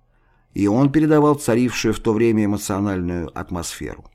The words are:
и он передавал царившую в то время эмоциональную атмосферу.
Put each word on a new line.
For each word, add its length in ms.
и 140
он 240
передавал 460
царившую 580
в 60
то 120
время 340
эмоциональную 920
атмосферу. 760